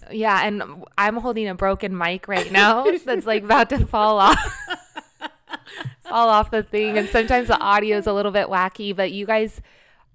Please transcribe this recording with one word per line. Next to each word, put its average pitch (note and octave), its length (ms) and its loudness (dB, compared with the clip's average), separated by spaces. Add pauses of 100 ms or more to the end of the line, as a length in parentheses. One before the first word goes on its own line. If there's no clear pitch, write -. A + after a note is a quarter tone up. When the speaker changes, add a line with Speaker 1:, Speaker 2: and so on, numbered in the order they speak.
(100)
Speaker 1:
Yeah, G#3+ 360 2
and G#3 160 -4 (340)
I'm G#3+ 220 0
holding A3+ 300 -4
a F#3 60 -6
broken G3 420 -2
mic F3 320 -4
right F3+ 220 -2
now G#3+ 340 4
Speaker 2:
<laughs> F4+ 200 0
Speaker 1:
that's, A3 220 -4
like, A3 180 -2
about A#3 260 4
to B3+ 160 0
fall G#3+ 320 2
off. G3 220 6
<laughs> - 400 -8 (1200)
Fall A#3 260 2
off G#3+ 220 4
the A3 120 0
thing. G#3+ 360 -2
And G3+ 100 -2
sometimes A#3+ 400 0
the A3 100 2
audio G#3 380 2
is G3+ 100 -4
a G#3+ 60 0
little G3+ 200 0
bit G3+ 160 0
wacky, F#3+ 460 -2
but F#3 180 -2
you G3 140 -8
guys A3 340 -2 (540)